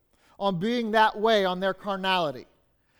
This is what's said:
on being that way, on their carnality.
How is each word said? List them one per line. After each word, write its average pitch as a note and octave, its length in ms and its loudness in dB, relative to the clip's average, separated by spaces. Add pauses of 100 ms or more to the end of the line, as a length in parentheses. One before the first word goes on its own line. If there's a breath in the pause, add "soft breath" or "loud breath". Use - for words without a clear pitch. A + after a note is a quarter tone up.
(380 soft breath)
on G3 220 -2
being A3+ 320 -2
that A3 260 4
way, G#3 260 2
on F3+ 140 -2
their F#3+ 160 -2
carnality. F#3 720 -2 (540 soft breath)